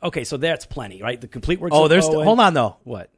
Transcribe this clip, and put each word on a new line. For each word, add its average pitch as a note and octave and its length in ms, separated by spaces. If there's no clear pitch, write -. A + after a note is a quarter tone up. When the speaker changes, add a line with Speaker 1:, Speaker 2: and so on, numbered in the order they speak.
Speaker 1:
okay, D#3 200
so C#3 140
that's C3+ 300
plenty, G2 340
right? A#2+ 180
The B2 80
complete F3 320
works E3 160
Speaker 2:
Oh, D#3 100
Speaker 1:
of D3+ 40
Speaker 2:
there's E3+ 160
Speaker 1:
Owen. D#3 180
Speaker 2:
hold A3+ 160
on, G3 140
though. A#2 300
Speaker 1:
What? G2+ 340